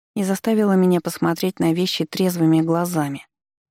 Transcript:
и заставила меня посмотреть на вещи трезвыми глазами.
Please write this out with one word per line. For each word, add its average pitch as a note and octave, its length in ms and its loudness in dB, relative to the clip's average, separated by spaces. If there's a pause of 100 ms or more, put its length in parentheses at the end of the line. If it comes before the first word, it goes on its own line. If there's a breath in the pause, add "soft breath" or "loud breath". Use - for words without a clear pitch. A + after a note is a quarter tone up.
(160)
и G#3 80 -4
заставила G3+ 500 0
меня F#3 280 4
посмотреть E3+ 580 -4
на E3 120 2
вещи F3+ 320 -2
трезвыми E3 580 2
глазами. E3 680 -2 (440)